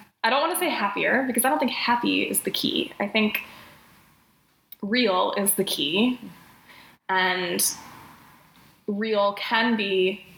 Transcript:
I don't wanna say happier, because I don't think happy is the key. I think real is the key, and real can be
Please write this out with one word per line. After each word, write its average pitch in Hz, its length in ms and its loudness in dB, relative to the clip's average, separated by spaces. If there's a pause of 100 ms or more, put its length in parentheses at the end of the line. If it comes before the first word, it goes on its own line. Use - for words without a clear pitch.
(240)
I 226 60 4
don't 277 120 2
wanna 349 180 -2
say 349 100 0
happier, 208 580 0
because 240 180 0
I 269 40 4
don't 302 100 2
think 247 120 0
happy 208 520 0
is - 180 -2
the 190 100 -4
key. - 480 -2
I 208 80 -2
think 214 360 0 (1400)
real 202 560 2
is 202 160 0
the 190 100 0
key, 190 560 0 (880)
and 185 560 0 (1200)
real 202 460 0
can 233 420 2
be 190 500 0 (120)